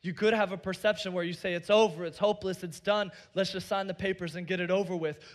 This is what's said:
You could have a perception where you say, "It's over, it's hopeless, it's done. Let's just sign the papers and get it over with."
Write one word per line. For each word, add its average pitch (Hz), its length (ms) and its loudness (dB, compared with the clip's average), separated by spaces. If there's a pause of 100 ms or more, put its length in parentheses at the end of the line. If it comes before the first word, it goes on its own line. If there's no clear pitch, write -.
You 175 100 -4
could 214 200 4
have 208 160 2
a 190 60 -6
perception 190 560 -2
where 180 100 -2
you 175 100 -2
say, 180 220 -4
"It's 170 160 -4
over, 202 340 6
it's 165 140 -8
hopeless, 190 460 0
it's 165 160 -10
done. 202 320 0 (220)
Let's 185 180 0
just 185 160 -8
sign 196 180 0
the 185 80 -4
papers 185 400 -4
and 175 140 -8
get 185 100 0
it 175 100 -2
over 185 280 2
with." 156 240 -4 (140)